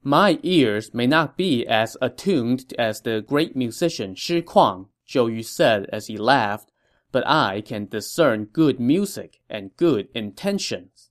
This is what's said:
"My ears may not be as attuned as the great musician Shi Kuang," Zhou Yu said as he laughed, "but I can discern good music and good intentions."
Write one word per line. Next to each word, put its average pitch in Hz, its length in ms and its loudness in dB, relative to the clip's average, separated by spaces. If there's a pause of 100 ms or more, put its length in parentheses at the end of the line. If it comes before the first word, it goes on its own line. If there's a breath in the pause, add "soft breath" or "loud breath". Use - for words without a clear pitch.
"My 156 400 4
ears 120 500 2
may 120 140 0
not 156 280 2
be 156 300 0
as 110 340 0
attuned 127 800 -2
as 110 220 -2
the 113 260 -2
great 143 300 0
musician 117 580 -4
Shi 170 280 -4
Kuang," 104 480 0 (180)
Zhou 120 200 0
Yu 113 140 -6
said 110 500 0
as 107 140 -8
he 107 100 -10
laughed, 107 540 0 (400)
"but 127 160 0
I 110 360 0
can 104 240 -8
discern 110 580 0
good 139 340 0
music 110 600 -2 (100)
and 98 260 -12
good 135 380 2
intentions." 107 960 -8